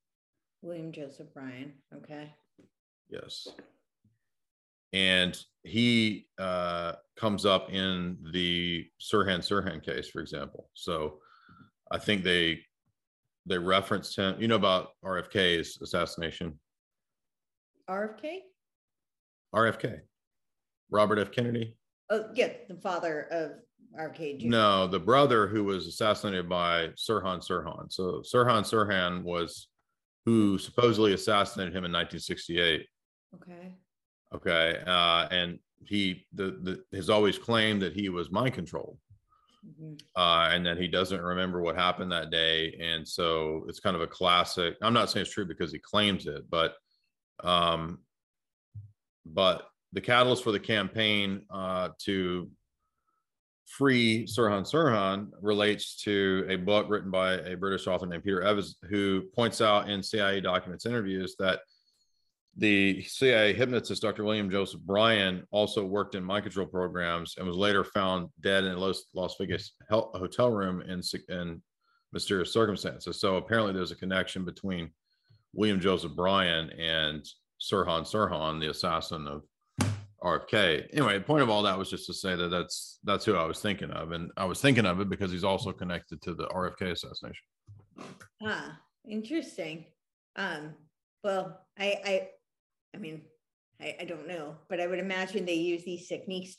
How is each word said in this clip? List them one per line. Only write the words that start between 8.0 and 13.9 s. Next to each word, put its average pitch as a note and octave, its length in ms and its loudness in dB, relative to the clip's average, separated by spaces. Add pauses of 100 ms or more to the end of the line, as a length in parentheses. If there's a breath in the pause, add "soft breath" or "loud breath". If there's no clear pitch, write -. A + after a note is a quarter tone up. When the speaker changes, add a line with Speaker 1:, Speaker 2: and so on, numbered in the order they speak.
Speaker 2:
the F2 580 -2 (120)
Sirhan F#2+ 380 0
Sirhan F#2 440 -4
case, C#2+ 260 -6
for D#2 120 -10
example. C#2+ 520 -12
So D#2 460 -6 (720 soft breath)
I - 60 -2
think G2+ 260 0
they, E2+ 380 2 (840)
they F#2 120 -2
referenced F#2+ 600 0